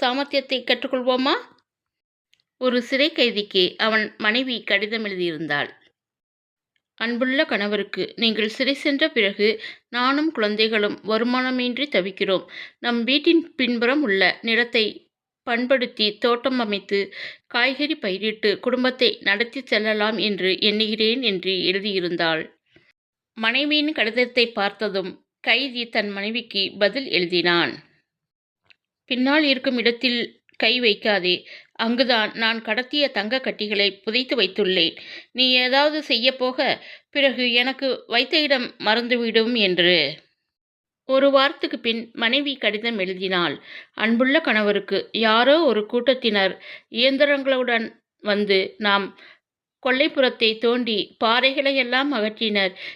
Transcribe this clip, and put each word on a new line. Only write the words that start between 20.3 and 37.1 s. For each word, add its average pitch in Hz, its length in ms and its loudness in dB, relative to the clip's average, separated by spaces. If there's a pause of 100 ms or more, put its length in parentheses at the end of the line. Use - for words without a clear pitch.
எண்ணுகிறேன்" 220 600 0
என்று 190 300 -2
எழுதியிருந்தாள். 175 1000 -2 (800)
மனைவியின் 294 600 0
கடிதத்தை 233 580 0
பார்த்ததும் 196 760 -4 (140)
கைதி 240 500 -2
தன் 208 200 -4
மனைவிக்கு 202 720 -6
பதில் 208 300 0
எழுதினான். 175 640 0 (1300)
"பின்னால் 269 380 2
இருக்கும் 262 340 0
இடத்தில் 233 680 -2 (120)
கை 247 260 2
வைக்காதே. 196 640 0 (280)
அங்குதான் 226 600 0
நான் 226 280 0
கடத்திய 254 500 -2
தங்க 214 280 -2
கட்டிகளை 208 600 -2
புதைத்து 254 360 -2
வைத்துள்ளேன். 185 600 0 (340)
நீ 254 200 2
ஏதாவது 277 520 2
செய்ய 254 320 0
போக, 254 500 -2 (240)
பிறகு 247 440 0